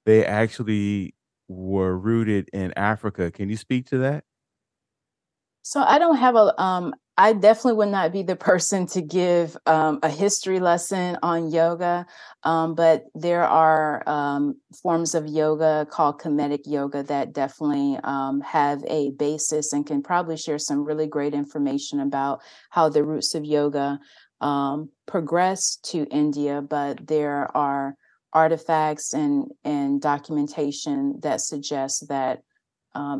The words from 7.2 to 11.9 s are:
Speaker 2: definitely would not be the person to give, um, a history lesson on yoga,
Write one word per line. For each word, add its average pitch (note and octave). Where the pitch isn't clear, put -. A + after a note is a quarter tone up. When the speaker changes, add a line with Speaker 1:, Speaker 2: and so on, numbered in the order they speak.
Speaker 2:
definitely A3
would G#3
not F#3
be G3
the F3+
person F3+
to F#3
give, E3+
um, D#3
a D#3
history F#3
lesson F3+
on E3+
yoga, E3+